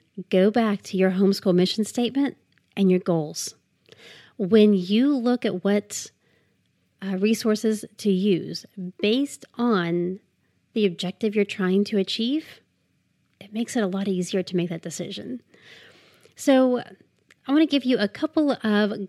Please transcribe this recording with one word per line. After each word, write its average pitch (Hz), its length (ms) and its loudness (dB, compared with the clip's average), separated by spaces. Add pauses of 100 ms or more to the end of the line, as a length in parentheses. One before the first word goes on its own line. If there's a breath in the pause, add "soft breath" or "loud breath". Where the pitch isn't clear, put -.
(300)
Go 190 220 6
back 214 320 0
to - 140 -8
your 190 140 4
homeschool 190 440 2
mission 185 300 2
statement 247 520 -2 (380)
and 190 160 4
your 180 80 4
goals. 165 560 -4 (800 loud breath)
When 214 380 6
you 214 400 2
look 247 300 -2
at 185 180 -4
what, 202 480 -2 (880)
uh, 190 180 -4
resources 214 680 0 (120)
to 202 140 0
use 185 540 0 (340)
based 254 460 -2 (100)
on 180 640 -2 (540)
the 214 120 0
objective 185 500 -4
you're 202 100 2
trying 190 380 0
to 202 140 -2
achieve, 233 600 -4 (800)
it - 140 -20
makes 226 220 -6
it 233 80 0
a 196 40 -2
lot 196 200 -4
easier 180 360 -2
to - 120 -8
make 170 140 0
that 165 120 -8
decision. 196 600 -12 (920 soft breath)
So 262 440 2 (680)
I 269 40 -2
wanna 311 140 4
give 277 200 0
you 254 120 2
a 208 100 0
couple 302 440 -2
of 208 400 2 (180)